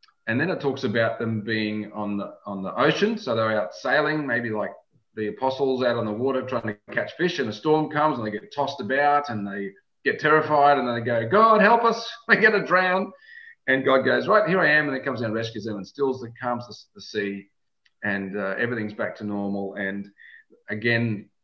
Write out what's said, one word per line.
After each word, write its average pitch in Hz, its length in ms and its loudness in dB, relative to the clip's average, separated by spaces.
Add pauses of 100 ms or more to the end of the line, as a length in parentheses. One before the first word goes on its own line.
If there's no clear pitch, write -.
(260)
And 120 160 -2
then 175 80 0
it 175 100 -4
talks 131 260 -2
about 113 340 0
them 113 220 -4
being 107 500 -4
on 104 260 -6
the, 92 160 -8 (140)
on 98 160 -8
the 92 100 -8
ocean. 165 420 2
So 120 200 -4
they're 110 260 0
out - 140 -6
sailing, 151 500 0
maybe 120 240 -2
like 107 220 -4 (420)
the 107 140 -4
apostles 131 560 -2
out 120 140 2
on 110 80 -2
the 107 60 -4
water 127 300 -2
trying 117 220 -4
to 107 140 -6 (140)
catch 113 240 -4
fish, - 220 -2
and 120 120 -2
a 104 40 -4
storm 151 380 0
comes 151 260 2
and 110 80 -4
they 107 60 -4
get 104 240 -10
tossed 143 240 -4
about 143 500 2
and 104 160 -6
they 98 280 -6 (300)
get - 160 0
terrified 151 600 6
and 123 80 0
they 120 140 -2
go, 117 260 0
"God, 214 340 6
help 233 220 6
us, - 260 0 (100)
<laughs> - 80 -20
we're 202 140 4
gonna 208 240 4
drown." 185 460 2 (560)
And 131 180 2
God 135 160 6
goes, 123 260 2
"Right, 202 220 4
here 185 120 2
I 151 100 4
am." 151 160 4
And 135 80 -2
he 131 80 -6
comes 123 160 -4
down 120 80 -2
and 107 80 -2
rescues 113 300 -6
them 107 100 -6
and 98 100 -10
stills 135 360 -2
the, 117 100 -12 (100)
calms 123 260 -4
the, - 80 -18 (200)
the 101 60 -20
sea, 101 480 -6 (540)
and, 98 320 -4
uh, 98 220 -4
everything's 113 380 -4
back 104 220 -6
to 107 80 -10
normal. 101 500 -6
And 101 340 -8 (600)
again, 113 580 -2 (160)